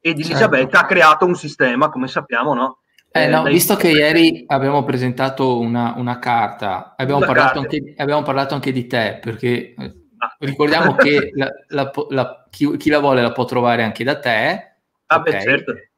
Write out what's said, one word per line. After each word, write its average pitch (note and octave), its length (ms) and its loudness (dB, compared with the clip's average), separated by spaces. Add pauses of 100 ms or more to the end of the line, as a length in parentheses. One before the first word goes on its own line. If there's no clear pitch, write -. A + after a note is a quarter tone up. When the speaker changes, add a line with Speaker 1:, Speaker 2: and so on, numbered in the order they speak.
Speaker 1:
Ed D#3+ 160 -2
Speaker 2:
Certo. D#3 140 -6
Speaker 1:
Elisabetta C3 500 2
ha E3 60 0
creato D#3+ 400 4
un F3+ 80 2
sistema, C#3 560 0
come C3 180 -6
sappiamo, C3+ 460 -4
no? B2+ 240 -4 (320)
Speaker 2:
Eh, D#3+ 140 0
Speaker 1:
Eh, D3+ 40 0
Speaker 2:
no, D#3 140 2
Speaker 1:
dai C#3+ 100 0
Speaker 2:
visto F3 240 2
che F#3 120 2
ieri D#3+ 580 4
abbiamo C#3 380 0
presentato C3 760 -2
una, A#2 380 -2
una A#2+ 240 -4
carta, G#2+ 760 -4
abbiamo C3+ 220 0
Speaker 1:
Una C#3 80 2
Speaker 2:
parlato C#3 360 2
Speaker 1:
carta. C#3 140 -6
Speaker 2:
anche, C#3 200 -10
abbiamo D3 260 0
parlato C#3 320 -2
anche C#3 180 -4
di B2 140 -4
te, A2+ 340 -2
perché, A#2+ 540 -4
eh, - 200 -14 (240)
Speaker 1:
Ah. - 200 -8
Speaker 2:
ricordiamo D3 560 0
che C#3+ 360 2
Speaker 1:
<laughs> - 40 -20
Speaker 2:
la, C3+ 160 -4 (180)
la C3+ 220 -4
po-, - 200 -6
la, C3 380 -4
chi, D3 280 -2
chi - 140 -2
la D3 100 2
vuole C3+ 220 4
la A#2 100 0
può B2 120 -2
trovare A#2+ 380 0
anche A2 220 -4
da C#3+ 140 -2
te, B2 580 -2 (300)
Speaker 1:
Ah, D#3+ 140 2
beh, D#3+ 100 -2
Speaker 2:
ok? G2 120 -2
Speaker 1:
certo. C3+ 320 -2 (240)